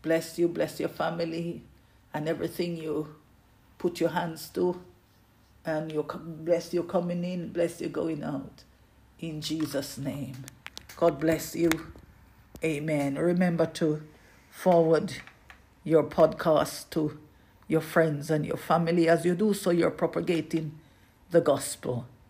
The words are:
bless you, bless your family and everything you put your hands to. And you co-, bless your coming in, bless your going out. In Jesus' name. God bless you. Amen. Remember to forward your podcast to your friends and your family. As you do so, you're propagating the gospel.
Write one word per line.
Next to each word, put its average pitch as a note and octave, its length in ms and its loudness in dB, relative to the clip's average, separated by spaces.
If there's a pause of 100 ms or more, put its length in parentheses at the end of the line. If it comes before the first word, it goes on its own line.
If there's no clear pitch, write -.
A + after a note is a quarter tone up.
bless E3 360 0
you, F3 100 2
bless D#3+ 320 -4
your D#3 80 -2
family E3 720 -4 (500)
and D3+ 160 -4
everything E3+ 480 -4
you D#3 380 -4 (640)
put F3 220 -2
your D#3+ 100 2
hands E3 400 -6
to. F3+ 320 -2 (800)
And D#3+ 280 -4
you D3+ 100 -2
co-, - 160 -8
bless E3 560 -2
your E3+ 80 0
coming F3 420 -2
in, F3+ 280 -6
bless E3+ 280 -2
your E3 100 -6
going D#3 320 -4
out. C#3+ 420 -8 (560)
In D#3 200 -8
Jesus' D3+ 580 -4
name. C3+ 460 -8 (520)
God E3 240 4
bless D#3+ 340 0
you. E3 160 2 (920)
Amen. D3 520 0
Remember E3+ 520 2
to D3+ 360 -2 (480)
forward E3 640 4 (680)
your D#3 200 6
podcast D#3 840 2
to D3+ 280 -2 (500)
your D#3+ 120 2
friends D#3 500 2
and D3+ 140 2
your - 120 -4
family. E3+ 520 2
As E3 160 4
you F3 100 2
do G3+ 200 2
so, F#3+ 160 -2
you're F3 200 4
propagating D#3+ 880 -2 (520)
the E3+ 100 8
gospel. - 680 0 (240)